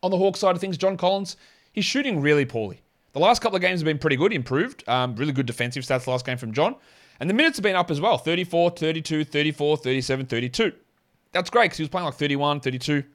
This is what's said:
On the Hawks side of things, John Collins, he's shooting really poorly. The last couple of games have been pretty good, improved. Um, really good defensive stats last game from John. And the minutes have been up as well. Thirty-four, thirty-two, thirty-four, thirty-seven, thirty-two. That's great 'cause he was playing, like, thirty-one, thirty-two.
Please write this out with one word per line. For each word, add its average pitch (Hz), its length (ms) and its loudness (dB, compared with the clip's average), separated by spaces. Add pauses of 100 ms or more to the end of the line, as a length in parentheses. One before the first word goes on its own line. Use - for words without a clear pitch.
On 185 80 0
the 190 60 2
Hawks 190 240 2
side 190 140 4
of 175 60 -4
things, 185 180 -4
John 190 180 0
Collins, 190 400 -2 (360)
he's 214 120 -2
shooting 254 360 0
really 147 240 4
poorly. 110 360 -8 (320)
The 139 60 -6
last 220 240 4
couple 202 140 0
of 180 60 2
games 180 180 2
have 151 40 -2
been 156 140 0
pretty 143 180 2
good, 185 160 2
improved. 156 560 -2
Um, 123 280 0
really 143 160 -2
good 131 140 0
defensive 120 380 -6
stats 127 220 -2
last 127 180 -2
game 127 140 -4
from 113 140 -8
John. 165 240 2 (420)
And 156 100 -4
the 196 60 0
minutes 302 240 2
have 202 40 -6
been 190 140 2
up 175 140 0
as 147 100 -2
well. 156 160 2
Thirty-four, 170 540 0
thirty-two, 160 540 -2
thirty-four, 147 520 0
thirty-seven, 131 500 -2
thirty-two. 123 460 -2 (600)
That's 175 180 -2
great 226 200 4
'cause - 80 -14
he 160 40 -4
was 156 80 -6
playing, 180 160 -4
like, 139 80 -6
thirty-one, 143 460 -2
thirty-two. 135 440 -2 (100)